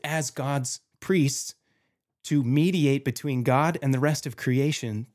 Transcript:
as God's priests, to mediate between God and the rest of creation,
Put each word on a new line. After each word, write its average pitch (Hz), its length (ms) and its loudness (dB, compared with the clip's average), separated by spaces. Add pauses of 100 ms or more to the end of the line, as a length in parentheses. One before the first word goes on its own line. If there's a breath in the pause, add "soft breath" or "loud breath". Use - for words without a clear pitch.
as 156 280 -4
God's 139 480 -4 (200)
priests, 151 540 0 (720)
to 147 200 0
mediate 143 640 2
between 127 380 -2
God 147 380 2
and 135 120 2
the 127 60 2
rest 147 260 0
of 123 100 -10
creation, 127 800 -2